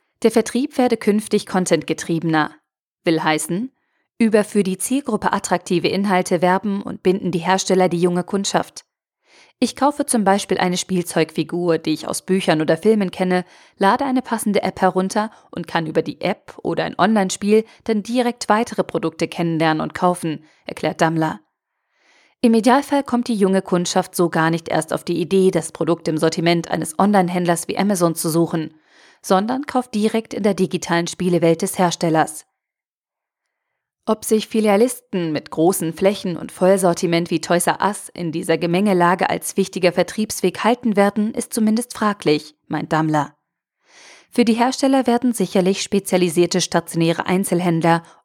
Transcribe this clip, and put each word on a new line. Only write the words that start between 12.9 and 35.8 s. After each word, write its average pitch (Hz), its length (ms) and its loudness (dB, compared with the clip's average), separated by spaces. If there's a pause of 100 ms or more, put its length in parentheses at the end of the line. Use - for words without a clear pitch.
kenne, 180 360 -2 (320)
lade 208 260 2
eine 262 180 0
passende 214 420 -2
App - 180 -6
herunter 190 500 0 (180)
und 170 160 -10
kann 165 220 -2
über 156 140 0
die 160 180 -6
App - 420 -6
oder 160 220 -2
ein - 160 -6
Online-Spiel 208 640 2 (220)
dann 214 180 -2
direkt 240 460 -2
weitere 214 340 0
Produkte 160 460 -4
kennenlernen 160 500 0
und 156 140 -6
kaufen, 175 500 -2 (220)
erklärt - 340 -6
Dammler. 160 400 0 (1040)
Im 226 120 4
Idealfall 254 500 2
kommt 240 260 -2
die 240 60 -2
junge 190 260 2
Kundschaft 180 520 -2
so 175 160 0
gar 160 200 2
nicht 165 180 -2
erst 160 240 -2
auf - 140 -4
die 170 160 -2
Idee, 185 300 2
das 165 200 -2
Produkt 165 380 -2
im 156 80 0
Sortiment 165 520 0
eines 165 300 -2
Online-Händlers 180 720 2
wie - 80 -6
Amazon 175 380 2
zu 170 140 -4
suchen, 160 440 0 (480)
sondern 220 440 0
kauft - 300 -4
direkt 220 380 -2
in 202 100 -4
der 208 100 2
digitalen 170 540 -2
Spielewelt 165 540 2
des - 180 -4
Herstellers. 165 640 0 (1600)
Ob 226 160 -2
sich 220 240 0
Filialisten 208 840 0
mit - 180 -6
großen 165 420 0